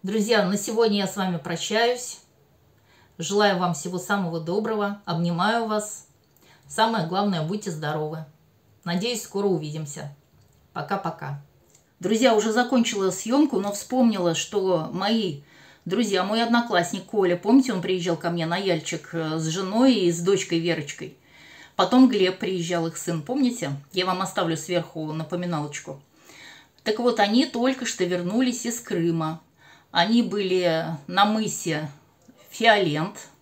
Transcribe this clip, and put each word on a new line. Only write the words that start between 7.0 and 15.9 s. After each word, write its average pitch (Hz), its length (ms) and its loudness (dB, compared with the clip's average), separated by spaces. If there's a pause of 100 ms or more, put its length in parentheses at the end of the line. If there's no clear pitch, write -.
главное, 185 340 0
будьте 190 300 -4
здоровы. 156 540 -6 (580)
Надеюсь, 185 400 -2
скоро 202 240 -2
увидимся. 151 680 -4 (560)
Пока-пока. 160 680 -6 (600)
Друзья, 220 340 4
уже 214 160 2
закончила 226 580 2
съемку, 240 520 2
но 202 100 -4
вспомнила, 202 640 2
что 185 560 0
мои 190 520 -2 (420)
друзья, 196 400 0